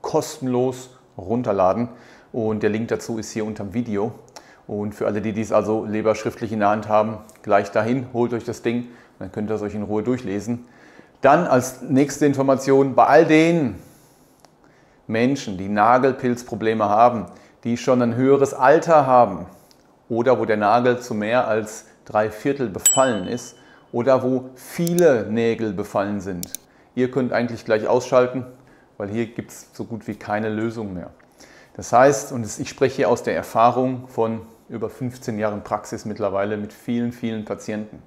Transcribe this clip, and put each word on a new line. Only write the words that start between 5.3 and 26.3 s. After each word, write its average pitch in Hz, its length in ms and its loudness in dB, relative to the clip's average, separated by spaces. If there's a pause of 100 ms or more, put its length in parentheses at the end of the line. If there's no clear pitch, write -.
dies 107 180 -4
also 107 320 2
lieber 107 320 0
schriftlich 113 380 -6
in 110 60 -4
der 101 100 2
Hand 104 180 -2
haben, 107 300 0 (240)
gleich 101 280 2
dahin, 120 440 -2
holt 117 200 0
euch 113 120 -6
das 113 160 -8
Ding, 120 260 -4 (320)
dann 95 140 -12
könnt 107 180 -6
ihr 110 40 -2
es 104 60 -4
euch 101 140 -6
in 104 80 -6
Ruhe 104 200 -4
durchlesen. 117 640 -4 (540)
Dann 156 260 6
als - 360 0
nächste 143 420 2
Information, 135 680 2
bei 120 100 6
all 156 200 8
den 156 500 4 (1300)
Menschen, 117 500 -2
die 98 120 -6
Nagelpilzprobleme 117 1120 2
haben, 107 440 4 (360)
die 120 140 -2
schon 123 240 2
ein 117 140 0
höheres 135 380 4
Alter 151 520 4
haben 110 400 4 (640)
oder 120 280 2
wo 110 60 -2
der 107 140 0
Nagel 120 420 4
zu 120 140 -10
mehr 110 340 0
als 110 380 -4 (180)
drei 107 260 0
Viertel 135 380 -4
befallen 107 580 0
ist 120 300 -10 (380)
oder 123 280 2
wo 127 340 -2
viele 170 720 0
Nägel 113 440 -2
befallen 101 480 -4
sind. 90 320 -10 (420)